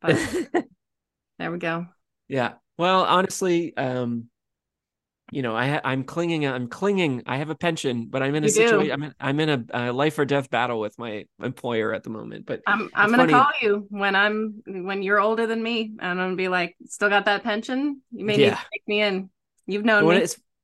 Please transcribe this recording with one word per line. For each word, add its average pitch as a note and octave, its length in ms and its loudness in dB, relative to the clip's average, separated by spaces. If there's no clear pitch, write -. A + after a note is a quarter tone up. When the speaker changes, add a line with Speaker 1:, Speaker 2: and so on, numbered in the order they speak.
Speaker 1:
but - 160 2
Speaker 2:
<laughs> - 520 -4
Speaker 1:
there E3 120 -6
we F3 80 -6
go. E3+ 280 -4
Speaker 2:
Yeah. B2+ 240 -2
Well, F#3 260 4
honestly, F3+ 720 2
um, B2 520 -4
you C#3 100 -4
know, A2+ 140 -4
I B2 100 0
ha-, D3 160 -2
I'm C3+ 220 -2
clinging, E3 420 -2
I'm B2+ 220 -4
clinging, F3+ 580 0
I C3 120 -4
have D3+ 120 -6
a D3+ 60 -6
pension, C3+ 520 -2
but C3 140 -2
I'm C#3 140 0
in D3+ 80 0
a - 20 2
Speaker 1:
You C#3+ 60 4
do. G#3+ 80 4
Speaker 2:
situa-, D3+ 140 2
I'm C#3 100 -4
in, D3+ 160 -10
I'm C3+ 220 0
in D#3 80 2
a, C3 160 0
a A#2+ 40 -2
life D3 280 0
or C#3+ 40 4
death C3+ 260 0
battle A#2+ 280 0
with G#2+ 220 -6
my G#2+ 240 -8
employer A2+ 500 -2
at - 120 -6
the - 60 -10
moment. A2 360 -12
But A#2+ 180 -8
Speaker 1:
I'm, G3+ 300 0
I'm G3+ 120 4
Speaker 2:
it's A#3 100 2
Speaker 1:
gonna - 0 -
Speaker 2:
funny. B3+ 160 6
Speaker 1:
call C4 180 6
you G#3 280 0
when G3 260 0
I'm, G#3+ 520 0
when G3 360 -6
you're G3+ 160 2
older A3 300 2
than A3+ 120 -2
me, A3 380 -4
and F3+ 220 -4
I'm F#3 80 0
gonna F#3 80 -2
be F#3 100 -2
like, F3+ 300 -2
"Still - 220 -2
got G3 160 2
that G3+ 180 2
pension? C4 600 -4
You G3 120 -10
may G#3 120 0
need C#3+ 80 6
Speaker 2:
Yeah. G#2+ 100 4
Speaker 1:
to - 60 -6
take - 140 -14
me G#3 160 0
in. F#3+ 260 -2
You've G#3 180 -2
known G#3+ 220 6
Speaker 2:
When F3 120 6
Speaker 1:
me." A#3+ 40 4
Speaker 2:
it's, - 180 -4